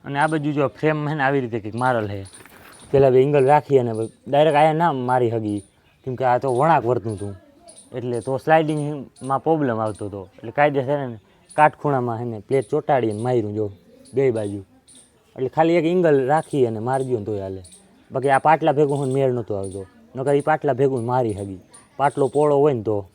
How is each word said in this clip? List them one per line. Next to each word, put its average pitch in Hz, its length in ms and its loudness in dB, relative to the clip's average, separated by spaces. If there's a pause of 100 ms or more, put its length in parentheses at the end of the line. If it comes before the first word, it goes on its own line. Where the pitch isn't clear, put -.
અને 139 140 -4
આ 156 80 4
બાજુ 151 240 -2
જો 139 160 0
ફ્રેમ 151 420 -2
હે 151 60 -4
ને 143 80 -2
આવી 139 160 2
રીતે 120 200 -4
કંઈક 104 160 -10
મારેલ 120 320 0
હે. 98 180 -8 (680)
પેલા 135 180 6
બે 127 120 6
એંગલ 143 240 4
રાખી 143 340 4
અને 113 280 -2 (200)
ડાયરેક્ટ 147 300 2
આયા 156 160 4
ના 160 200 0
મારી 123 360 0
હગી, 107 300 -4 (460)
કેમ 127 100 -6
કે 131 100 -4
આ 123 120 2
તો 127 180 -2
વળાંક 143 300 2
વર્તું 113 300 -2
હતું, 101 200 -10 (640)
એટલે 120 240 -6
તો 131 160 -4
સ્લાઇડિંગમાં 147 1040 -2
પ્રોબ્લેમ 143 360 0
આવતો 110 260 -4
હતો. 95 320 -12
એટલે 113 140 -12
કાયદેસર 143 480 0
હે 135 80 -6
ને 113 120 -12 (340)
કાટખૂણામાં 135 680 0
હે 120 60 -6
ને 113 140 -8
પ્લેટ 131 300 -2
ચોંટાડી 139 420 0
અને 104 100 -6
માર્યું. 117 340 -2
જો, 107 160 -4 (420)
બે 131 180 2
બાજુ. 101 340 -6 (720)
એટલે 127 140 -6
ખાલી 165 240 2
એક 170 120 2
એંગલ 160 420 2
રાખી 147 380 0
અને 113 140 -4
મારી 131 260 -2
દ્યો 123 140 -2
ને 101 60 -8
તોય 101 160 -6
હાલે. 95 220 -10 (480)
બાકી 131 180 -2
આ 135 100 4
પાટલા 156 320 4
ભેગું 143 260 2
હું 135 160 -2
મેળ 135 200 2
નહોતો 110 220 -4
આવતો, 98 300 -8 (300)
નકર 143 180 0
ઈ 143 80 2
પાટલા 147 320 0
ભેગું 127 320 0
મારી 123 280 0
હગી. 98 260 -10 (380)
પાટલો 139 300 0
પોળો 147 300 2
હોય 143 160 4
ને 110 100 -4
તો. 101 320 -4